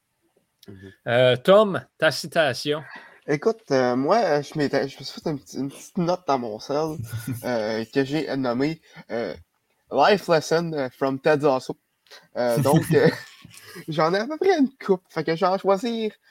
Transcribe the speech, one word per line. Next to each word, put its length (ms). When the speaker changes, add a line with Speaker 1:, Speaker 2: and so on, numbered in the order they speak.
Speaker 1:
Mhm. 240
Speaker 2:
Euh, 280
Tom, 480
ta 120
citation ? 720
Speaker 1:
Écoute, 440
euh, 260
moi, 220
euh, 240
je 160
m'étais, 280
je 120
me 60
suis 160
fait 100
une 80
petite, 200
une 120
petite 260
note 300
dans 120
mon 200
cerveau, 400
Speaker 3:
<laughs> 460
Speaker 1:
euh, 420
que 180
j'ai 320
nommée, 460
euh, 240
Life 380
Lesson, 460
euh, 160
from 280
Ted 240
Lasso. 320
Euh, 220
donc, 240
euh, 160
<laughs> 400
j'en 240
ai 60
à 80
peu 100
près 220
une 180
coupe. 320
Fait 160
que 120
je 40
vais 100
en 60
choisir 560